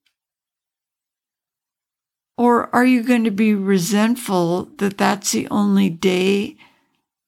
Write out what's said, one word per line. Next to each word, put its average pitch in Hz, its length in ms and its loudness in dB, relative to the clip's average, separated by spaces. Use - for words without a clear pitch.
Or 240 360 0
are 247 120 4
you 247 160 2
going 240 220 0
to 226 60 0
be 214 240 2
resentful 196 1120 0
that 196 180 -4
that's 202 360 -2
the - 160 -4
only 202 420 2
day 185 680 -2